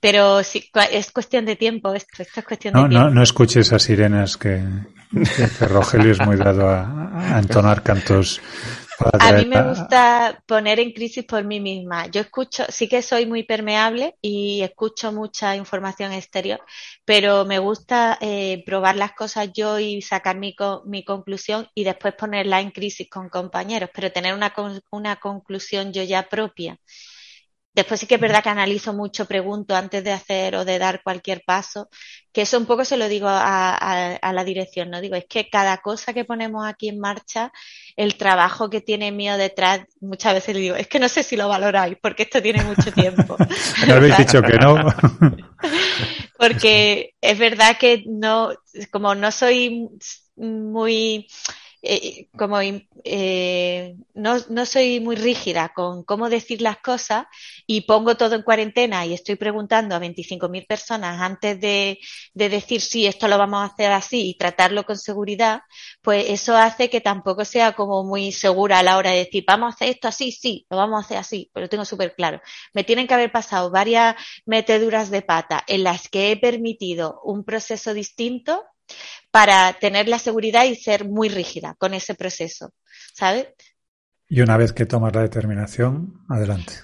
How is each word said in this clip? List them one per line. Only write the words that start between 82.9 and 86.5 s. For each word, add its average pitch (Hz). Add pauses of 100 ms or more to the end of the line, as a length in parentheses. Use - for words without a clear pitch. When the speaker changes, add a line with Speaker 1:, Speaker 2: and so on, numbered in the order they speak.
Speaker 1:
¿sabes? 214 (840)
Speaker 2:
Y 131
una 113
vez 113
que 117
tomas 113
la 113
determinación, 113
adelante. 101 (120)